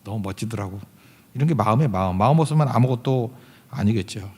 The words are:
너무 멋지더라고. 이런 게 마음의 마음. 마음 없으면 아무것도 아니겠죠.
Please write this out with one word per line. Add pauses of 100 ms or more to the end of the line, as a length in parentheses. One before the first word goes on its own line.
너무
멋지더라고. (520)
이런
게
마음의
마음.
마음
없으면
아무것도 (380)
아니겠죠.